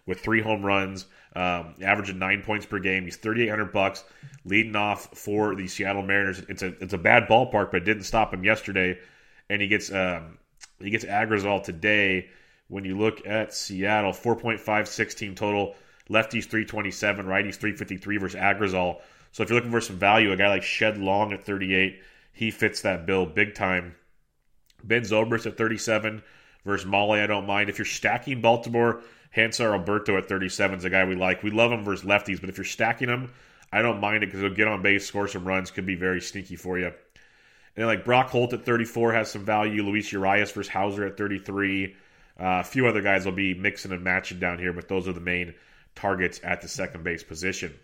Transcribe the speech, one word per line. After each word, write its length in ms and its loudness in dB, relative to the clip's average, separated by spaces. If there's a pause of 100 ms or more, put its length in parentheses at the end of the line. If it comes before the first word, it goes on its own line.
with 140 -4
three 200 2
home 240 0
runs, 420 0 (300)
um, 460 -2
averaging 360 0
nine 240 0
points 240 -4
per 120 -4
game. 260 0
He's 120 -12
thirty-eight 340 0
hundred 220 -4
bucks, 320 0 (400)
leading 320 2
off 400 -2
for 380 0
the 120 -6
Seattle 360 -2
Mariners. 460 0
It's 140 -8
a, 60 -4 (140)
it's 120 -6
a 40 -2
bad 300 6
ballpark, 420 4
but 120 0
it 20 -10
didn't 200 0
stop 280 0
him 120 -8
yesterday. 540 2 (500)
And 120 -2
he 80 0
gets, 240 0
um, 460 -2 (420)
he 100 -6
gets 140 0
Agrizal 580 0
today. 680 2 (400)
When 160 -8
you 140 -4
look 280 -2
at 280 -2
Seattle, 580 0
four 240 0
point 240 -2
five 280 0
six 260 -4
team 200 -10
total. 400 0 (360)
Lefties 360 0
three 180 -2
twenty-seven, 640 -2
righties 300 0
three 200 -4
fifty-three 400 -6
versus 240 -4
Agrizal. 600 0 (300)
So 120 -4
if 80 -2
you're 60 4
looking 140 0
for 100 2
some 180 -8
value, 340 6
a 40 0
guy 120 4
like 160 2
Shed 340 0
Long 340 0
at 120 -10
thirty-eight, 560 0 (320)
he 180 -4
fits 320 0
that 240 0
bill 180 2
big 300 0
time. 400 -2 (880)
Ben 200 2
Zobrist 440 2
at 100 -8
thirty-seven 680 0 (420)
versus 220 -2
Molly, 340 4
I 80 2
don't 180 -2
mind. 240 0
If 80 -8
you're 60 -4
stacking 560 -2
Baltimore, 640 4 (320)
Hanser 380 2
Alberto 460 2
at 100 -4
thirty-seven 500 0
is 60 -8
a 60 0
guy 140 6
we 100 0
like. 280 0
We 80 -2
love 200 4
him 140 -4
versus 200 -4
lefties, 360 2
but 100 -10
if 80 -10
you're 60 -8
stacking 440 0
him, 240 -2 (380)
I 100 2
don't 200 2
mind 240 2
it 60 -4
'cause 100 -6
he'll 140 0
get 140 4
on 140 -2
base, 240 4
score 220 -4
some 180 -6
runs, 240 -2
could 160 -6
be 80 -2
very 260 0
sneaky 360 -12
for 220 -4
you. 80 -2
And 80 -6 (840)
then, 100 -2
like, 180 0
Brock 240 4
Holt 240 2
at 120 -6
thirty-four 480 2
has 180 0
some 140 -10
value. 380 0
Luis 300 -2
Urias 380 2
versus 220 -8
Hauser 340 -2
at 100 -8
thirty-three. 800 -2 (440)
Uh, 220 2
a 40 -4
few 220 0
other 160 2
guys 220 2
will 80 -2
be 220 -2
mixing 380 -4
and 100 -8
matching 380 -2
down 180 -2
here, 140 -4
but 160 -10
those 180 -2
are 60 -4
the 80 -8
main 340 -4 (400)
targets 480 -2
at 200 -4
the 60 -14
second 360 -8
base 180 -4
position. 600 -6